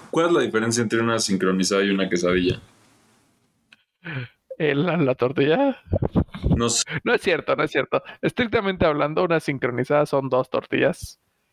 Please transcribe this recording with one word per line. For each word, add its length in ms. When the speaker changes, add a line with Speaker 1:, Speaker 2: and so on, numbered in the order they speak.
Speaker 1:
¿Cuál 160
es 40
la 100
diferencia 380
entre 200
una 180
sincronizada 640
y 80
una 180
quesadilla? 520
Speaker 2:
Eh, 180
la, 200
la 200
tortilla. 600
Speaker 1:
No 120
sé. 160
Speaker 2:
No 120
es 80
cierto, 340
no 80
es 80
cierto. 300
Estrictamente 640
hablando, 380
una 160
sincronizada 680
son 220
dos 220
tortillas 680